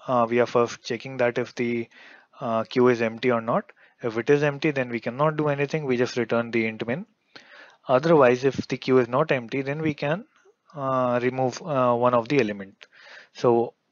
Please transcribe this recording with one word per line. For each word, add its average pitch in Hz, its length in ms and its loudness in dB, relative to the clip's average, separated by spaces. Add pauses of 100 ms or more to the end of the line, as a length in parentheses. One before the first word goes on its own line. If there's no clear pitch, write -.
uh, 120 220 2
we 120 120 2
are 117 40 4
first 120 380 0
checking 131 340 -8
that 120 200 0
if 120 180 -6
the, 120 320 -4 (540)
uh, 113 240 -2
queue 127 240 4
is 117 120 2
empty 113 300 0
or 117 80 0
not. 123 320 -4 (300)
If 113 160 -4
it 117 120 -2
is 143 140 4
empty, 147 280 0
then 131 180 -4
we 117 100 -4
cannot 147 380 -2
do 151 100 -2
anything. 143 380 -2
We 127 100 0
just 120 220 -2
return 117 340 -2
the 117 160 0
int 110 180 -8
min. 143 200 -6 (840)
Otherwise, 131 560 4
if 131 240 -2
the 139 80 -4
queue 131 220 2
is 123 100 4
not 139 240 -2
empty, 135 300 -2
then 143 200 -6
we 156 120 -2
can, 151 320 -4 (500)
uh, 127 480 0
remove, 127 380 -2
uh, 127 340 0
one 123 180 2
of 117 140 0
the 139 140 2
element. 101 340 -6 (560)
So 117 420 2 (180)